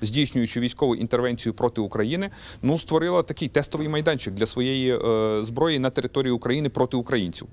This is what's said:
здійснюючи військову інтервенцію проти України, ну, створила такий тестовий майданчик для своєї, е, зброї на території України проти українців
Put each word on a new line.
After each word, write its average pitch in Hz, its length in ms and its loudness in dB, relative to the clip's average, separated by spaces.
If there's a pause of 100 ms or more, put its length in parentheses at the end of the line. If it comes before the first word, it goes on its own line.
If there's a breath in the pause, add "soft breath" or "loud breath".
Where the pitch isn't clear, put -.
здійснюючи 123 580 0
військову 123 360 0
інтервенцію 120 580 -2
проти 117 280 0
України, 120 480 -2 (320 loud breath)
ну, 151 180 2
створила 165 440 2
такий 151 240 -4
тестовий 151 400 0
майданчик 151 460 0
для 104 120 0
своєї, 127 520 0
е, 110 460 2
зброї 135 360 0
на 131 100 2
території 131 420 0
України 123 380 0
проти 127 280 0
українців 110 560 -2